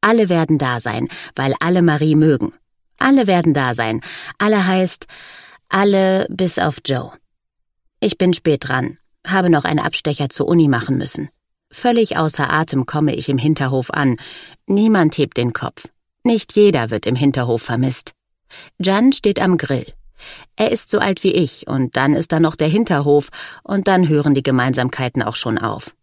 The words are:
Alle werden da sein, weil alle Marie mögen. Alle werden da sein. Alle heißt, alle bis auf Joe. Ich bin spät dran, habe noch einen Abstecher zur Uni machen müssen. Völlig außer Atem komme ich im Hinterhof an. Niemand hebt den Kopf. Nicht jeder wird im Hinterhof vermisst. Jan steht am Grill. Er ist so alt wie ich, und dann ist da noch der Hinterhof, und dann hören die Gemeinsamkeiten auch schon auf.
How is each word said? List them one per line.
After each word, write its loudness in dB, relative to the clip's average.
Alle 2
werden 2
da -2
sein, -4
weil -2
alle 2
Marie 2
mögen. 2
Alle 2
werden 2
da 0
sein. -2
Alle 2
heißt, -2
alle 2
bis -4
auf -2
Joe. -4
Ich -2
bin 2
spät -2
dran, -4
habe 2
noch 4
einen 0
Abstecher -4
zur -2
Uni 4
machen 0
müssen. -8
Völlig 0
außer -2
Atem -2
komme 0
ich -6
im 0
Hinterhof 0
an. 0
Niemand 2
hebt -2
den -2
Kopf. -10
Nicht -2
jeder 4
wird -4
im 0
Hinterhof 0
vermisst. -4
Jan 4
steht 0
am 2
Grill. -2
Er 0
ist -6
so 0
alt -2
wie 2
ich, -2
und -2
dann 2
ist -4
da 0
noch 2
der 0
Hinterhof, 2
und -2
dann 4
hören 2
die 0
Gemeinsamkeiten -2
auch -4
schon -4
auf. -8